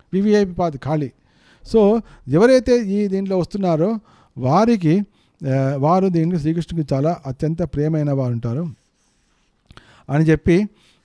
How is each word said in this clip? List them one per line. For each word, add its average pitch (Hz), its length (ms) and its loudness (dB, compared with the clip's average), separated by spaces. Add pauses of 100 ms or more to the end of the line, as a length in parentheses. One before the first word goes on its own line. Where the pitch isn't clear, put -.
(120)
వివిఐపి 202 400 2
పాత్ 170 240 -4
ఖాళీ. 143 340 -4 (640)
So 220 280 4 (260)
ఎవరైతే 240 500 4
ఈ 208 300 -2
దీంట్లో 190 300 -2
వస్తున్నారో 185 600 -2 (400)
వారికి, 180 640 2 (480)
ఆ, 135 260 0
వారు 175 320 2
దీనికి 170 300 0
శ్రీకృష్ణుడికి 160 560 -4
చాలా 156 220 0 (100)
అత్యంత 160 360 -4
ప్రియమైన 151 500 -2
వారు 131 200 -2
ఉంటారు 120 360 -6 (1400)
అని 147 140 2
చెప్పి, 170 440 2 (360)